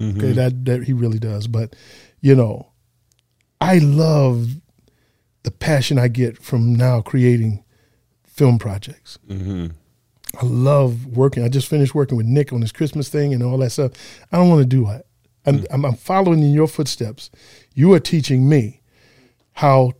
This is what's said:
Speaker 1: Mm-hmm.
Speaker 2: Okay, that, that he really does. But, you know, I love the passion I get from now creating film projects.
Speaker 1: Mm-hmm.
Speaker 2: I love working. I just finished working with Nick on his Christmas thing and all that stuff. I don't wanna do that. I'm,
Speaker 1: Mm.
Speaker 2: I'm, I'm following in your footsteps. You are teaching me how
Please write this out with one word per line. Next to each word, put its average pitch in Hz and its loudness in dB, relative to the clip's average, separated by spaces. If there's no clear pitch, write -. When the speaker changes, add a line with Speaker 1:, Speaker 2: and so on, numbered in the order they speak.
Speaker 1:
Mm-hmm. 107 -4
Speaker 2:
Okay, 127 0
that, 127 -2
that 123 -4
he 131 -4
really 117 -2
does. 107 -6
But, 113 -6
you 139 4
know, 120 0
I 180 2
love 143 2
the - -6
passion 143 -2
I 123 2
get 120 -2
from 120 0
now 123 2
creating 117 0
film 123 2
projects. 104 -10
Speaker 1:
Mm-hmm. 95 -8
Speaker 2:
I - -4
love 127 0
working. 127 0
I 120 0
just 135 -2
finished 143 0
working 135 -2
with 110 -2
Nick 131 0
on 120 -4
his 110 -4
Christmas 147 -6
thing 143 -2
and 123 -2
all 123 -2
that 127 -2
stuff. 131 -4
I 170 -2
don't 180 6
wanna 156 6
do 127 2
that. 107 -8
I'm, 139 2
Speaker 1:
Mm. - -6
Speaker 2:
I'm, 139 -2
I'm 120 -2
following 185 0
in 147 2
your 151 2
footsteps. - -8
You 156 4
are 165 4
teaching 135 0
me 127 0
how 135 2